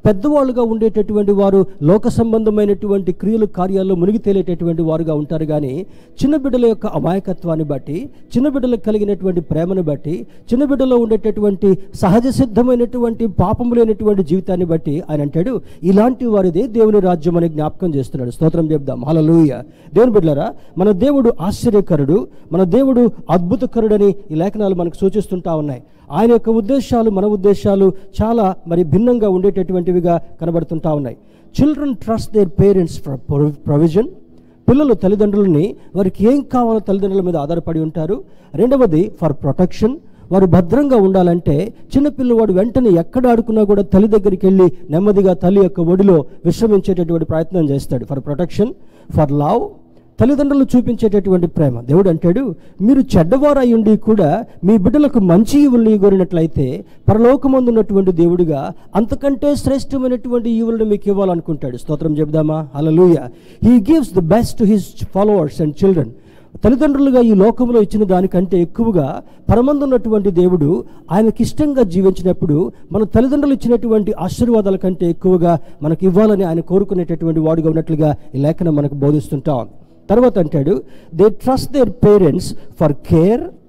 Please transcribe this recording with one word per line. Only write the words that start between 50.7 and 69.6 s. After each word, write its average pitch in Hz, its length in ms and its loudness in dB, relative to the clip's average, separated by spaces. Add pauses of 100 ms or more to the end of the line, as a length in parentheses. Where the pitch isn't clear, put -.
చూపించేటటువంటి 196 720 0
ప్రేమ. 139 340 -2
దేవుడు 156 280 2
అంటాడు, 175 460 0 (260)
"మీరు 262 200 4
చెడ్డవారై 254 720 2
ఉండి 220 240 4
కూడా 208 480 0 (200)
మీ 208 120 4
బిడ్డలకు 247 440 2
మంచి 202 420 4
ఈవుల్ని 233 360 4
కోరినట్లయితే, 175 880 0 (240)
పరలోకమందున్నటువంటి 233 1040 2
దేవుడుగా 170 600 0 (240)
అంతకంటే 277 600 -2
శ్రేష్టమైనటువంటి 254 920 -4
ఈవులను 226 340 -2
మీకు 208 240 -2
ఇవ్వాలనుకుంటాడు." 170 680 -4
స్తోత్రం 151 420 -4
చెప్దామా? 156 560 -2
హల్లెలూయా. 156 540 2 (400)
He 233 160 4
gives 285 220 2 (120)
the 165 100 -2
best 220 340 0
to 196 100 2
his 208 80 2 (220)
followers 190 600 -2
and 151 200 -2
children. 175 260 2 (560)
తల్లిదండ్రులుగా 269 560 2
ఈ 226 140 4
లోకంలో 233 480 2
ఇచ్చిన 208 220 0
దానికంటే 185 580 0
ఎక్కువగా 175 600 -2 (280)
పరమందున్నటువంటి 240 800 0